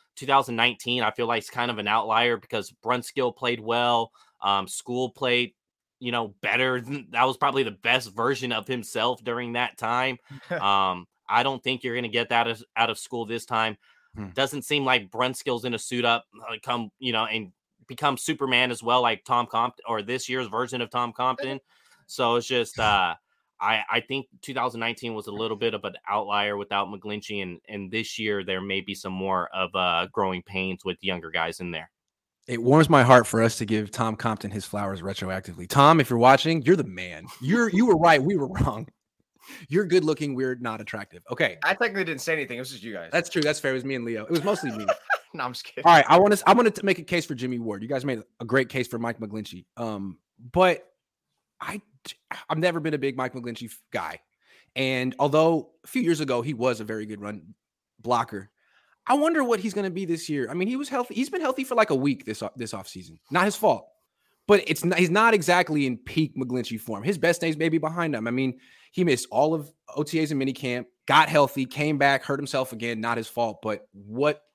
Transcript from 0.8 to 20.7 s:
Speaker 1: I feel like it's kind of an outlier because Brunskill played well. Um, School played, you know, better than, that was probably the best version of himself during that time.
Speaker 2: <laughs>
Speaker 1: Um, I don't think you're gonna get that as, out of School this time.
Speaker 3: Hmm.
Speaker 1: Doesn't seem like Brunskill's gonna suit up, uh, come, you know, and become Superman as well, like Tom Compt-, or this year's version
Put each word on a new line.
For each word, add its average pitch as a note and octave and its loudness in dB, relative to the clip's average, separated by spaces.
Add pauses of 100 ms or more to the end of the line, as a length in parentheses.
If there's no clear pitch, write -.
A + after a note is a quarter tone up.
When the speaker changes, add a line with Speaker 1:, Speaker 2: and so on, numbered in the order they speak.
Speaker 1:
I A2 0
feel A#2+ -2
like A2+ 0
it's - -14
kind A#2+ -4
of A2+ -6
an G#2 -4
outlier A2 2
because G#2 -8 (100)
Brunskill B2 -2
played A#2+ -2
well. A#2 2 (320)
Um, G2 0
School B2 -6
played, B2 0 (480)
you A#2+ -6
know, A2+ -4
better B2 0
than, C3 -8
that A#2+ 2
was C3 0
probably C3+ 2
the A2+ -2
best A#2 -2
version A#2+ -2
of A2 -6
himself A#2+ -4
during A#2+ -6
that A#2+ -4
time. B2 -2
Speaker 2:
<laughs> - -16
Speaker 1:
Um, G2 2 (220)
I A#2 2
don't C3 -2
think C3 -4
you're A#2+ -4
gonna A#2+ -4
get A#2 -2
that A#2 2
as, A2+ -6 (140)
out A2+ 4
of G#2+ -4
School A#2 -6
this A2+ -8
time. A2+ -2 (380)
Speaker 3:
Hmm. G#2 -10
Speaker 1:
Doesn't C3+ -2
seem D3 -2
like A#2+ 2
Brunskill's B2 -4
gonna B2 -4
suit A#2+ -4
up, A#2 2 (240)
uh, A2+ -10
come, A#2+ -4
you B2+ -6
know, A2+ 0
and G#2+ -6 (380)
become C#3 -2
Superman B2+ 0
as A#2 -8
well, A#2+ 4
like A#2 0
Tom B2 0
Compt-, A#2 -2
or A2+ -2
this B2 -6
year's B2+ -4
version B2 -4